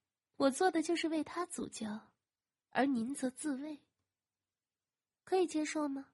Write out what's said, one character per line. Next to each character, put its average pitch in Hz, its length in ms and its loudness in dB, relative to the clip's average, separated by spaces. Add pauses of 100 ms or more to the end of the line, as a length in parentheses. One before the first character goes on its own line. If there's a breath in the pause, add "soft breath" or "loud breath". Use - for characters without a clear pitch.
(360)
我 277 140 4
做 370 200 4
的 330 100 0
就 330 160 0
是 330 140 -2
为 311 120 0
他 339 220 -4
组 247 240 -8
胶， 214 420 -8 (600)
而 254 160 4
您 254 280 0
则 262 140 -4
自 269 280 -4
慰， 294 220 -10 (1400)
可 - 140 2
以 370 100 6
接 302 160 0
受 302 240 -2
吗？ 277 260 -4